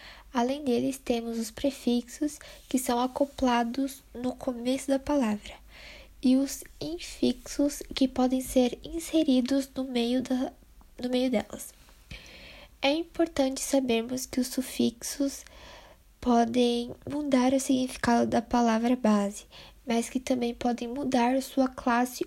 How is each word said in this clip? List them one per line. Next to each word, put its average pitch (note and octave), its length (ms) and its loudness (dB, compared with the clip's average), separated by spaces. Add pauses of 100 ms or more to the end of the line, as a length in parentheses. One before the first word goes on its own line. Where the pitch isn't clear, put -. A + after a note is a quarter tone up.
(340)
Além C4 280 0
deles, C4 360 0
temos A#3 400 -4
os A3+ 120 -4
prefixos, C4 880 -2 (300)
que B3+ 100 0
são A#3+ 220 0
acoplados B3+ 1000 0 (100)
no B3 240 -4
começo B3+ 500 -4
da C4+ 120 2
palavra, C4 560 0 (680)
e B3+ 140 6
os C#4 260 -2 (160)
infixos, - 1040 -2 (120)
que C4+ 120 2
podem C4 360 0
ser B3 420 2
inseridos C#4 880 2
no C4 100 -4
meio B3 380 0
da, C4 300 -2 (500)
no B3 60 -4
meio B3+ 220 2
delas. - 420 -4 (1120)
É C#4 100 4
importante D#4+ 680 0
sabermos B3+ 640 0
que - 140 -2
os B3 80 -2
sufixos - 920 -2 (800)
podem A#3+ 720 2 (140)
mudar C4+ 460 2
o C4+ 60 4
significado B3+ 640 2
da A#3 160 0
palavra A#3 520 2
base, G#3 520 2 (400)
mas A#3 220 0
que B3+ 120 -4
também A#3+ 340 -2
podem A#3+ 320 -2
mudar B3+ 560 2
sua C4 240 0
classe B3 600 0